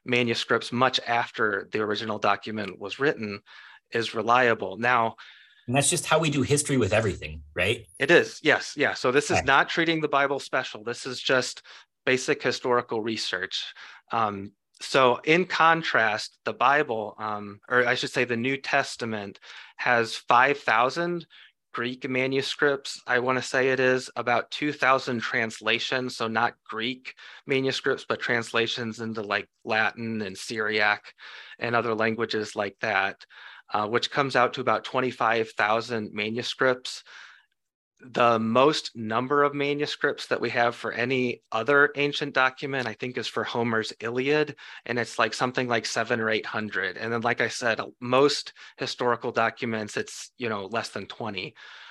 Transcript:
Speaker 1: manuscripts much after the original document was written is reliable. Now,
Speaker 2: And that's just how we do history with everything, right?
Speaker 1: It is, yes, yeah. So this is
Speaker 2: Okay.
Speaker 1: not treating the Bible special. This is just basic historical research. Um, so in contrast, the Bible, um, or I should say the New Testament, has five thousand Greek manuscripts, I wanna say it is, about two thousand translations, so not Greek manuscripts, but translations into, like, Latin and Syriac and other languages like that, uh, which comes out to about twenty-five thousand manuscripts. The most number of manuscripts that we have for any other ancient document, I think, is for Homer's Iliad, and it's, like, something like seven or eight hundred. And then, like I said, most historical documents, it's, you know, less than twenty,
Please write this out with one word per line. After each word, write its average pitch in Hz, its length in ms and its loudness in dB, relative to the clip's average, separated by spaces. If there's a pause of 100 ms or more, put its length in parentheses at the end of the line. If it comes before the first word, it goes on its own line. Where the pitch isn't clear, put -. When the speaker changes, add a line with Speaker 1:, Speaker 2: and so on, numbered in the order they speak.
Speaker 1:
manuscripts 120 640 0
much 123 340 2
after 113 680 -2
the 110 80 0
original 107 400 -4
document 104 580 -2
was 98 220 -8
written 107 400 -2 (500)
is 113 240 -2
reliable. 113 600 2
Now, 117 400 2 (540)
Speaker 2:
And 123 60 2
that's 143 120 2
just 170 180 -2
how 160 120 4
we 160 120 2
do 143 120 0
history 139 360 0
with 104 140 2
everything, 87 500 -2 (120)
right? 101 320 -2 (140)
Speaker 1:
It 135 100 2
is, 139 320 6
yes, 131 340 2
yeah. 123 180 0
So 127 180 0
this 143 180 2
is 165 60 4
Speaker 2:
Okay. 123 100 2
Speaker 1:
not 139 220 4
treating 165 320 0
the 151 80 0
Bible 139 320 2
special. 120 420 -6
This 117 240 -8
is 123 140 -8
just 127 420 0 (420)
basic 131 380 0
historical 120 580 0
research. 107 720 -4 (380)
Um, 104 400 -2 (300)
so 127 420 4
in 170 220 4
contrast, 160 1000 2
the 110 100 -4
Bible, 123 640 2
um, 104 500 -8
or 123 180 4
I 123 80 2
should 127 160 -4
say 127 140 0
the 123 120 -2
New 131 200 0
Testament, 113 840 -4 (380)
has 117 400 2
five 135 420 6
thousand 151 640 0 (480)
Greek 127 360 -6
manuscripts, 135 960 0
I 123 140 2
wanna 127 200 0
say 131 280 2
it 131 100 2
is, 127 380 2
about 117 340 0
two 151 220 -4
thousand 131 480 2
translations, 117 960 -2
so 117 100 -2
not 113 280 0 (100)
Greek 117 500 -8 (320)
manuscripts, 135 640 0
but 110 100 -2
translations 117 800 -2
into, 113 240 -6
like, 101 260 -2 (160)
Latin 110 560 -2
and 95 160 -8
Syriac 104 800 -2 (460)
and 120 160 -2
other 113 180 0
languages 110 600 -2
like 101 240 -4
that, 98 440 -2 (480)
uh, 104 140 0
which 117 240 0
comes 139 240 0
out 123 200 4
to 139 60 -8
about 117 220 0
twenty-five 120 720 0
thousand 113 600 0
manuscripts. 120 920 -2 (1000)
The 120 360 2
most 123 580 2
number 123 480 0
of 143 100 0
manuscripts 143 760 -2
that - 120 0
we 117 80 0
have 120 260 2
for - 160 -8
any 123 520 0 (100)
other 143 440 4
ancient 143 360 -2
document, 131 560 0
I 104 60 -6
think, 127 240 -6
is 113 100 -6
for 113 160 -2
Homer's 113 560 0
Iliad, 135 560 0 (300)
and 120 120 -2
it's, 117 200 -4
like, 113 160 2
something 127 340 -2
like 117 160 0
seven 117 340 -2
or 110 120 0
eight 110 160 0
hundred. 98 500 -4
And 113 160 -6
then, 117 80 -2
like 120 220 0
I 113 60 0
said, 113 300 -2 (220)
most 131 540 2 (240)
historical 123 540 -2
documents, 113 640 -2
it's, - 400 -10
you 120 100 -4
know, 101 160 -6
less 107 240 -4
than 98 180 -10
twenty, 101 480 -8 (360)